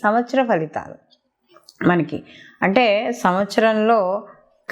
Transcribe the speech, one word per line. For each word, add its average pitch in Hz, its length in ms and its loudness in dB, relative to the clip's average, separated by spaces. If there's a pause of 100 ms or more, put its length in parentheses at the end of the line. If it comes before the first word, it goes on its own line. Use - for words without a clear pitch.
సంవత్సర 240 400 0
ఫలితాలు, 170 520 -4 (920)
మనకి 170 360 0 (380)
అంటే 214 500 2
సంవత్సరంలో 214 1160 0 (440)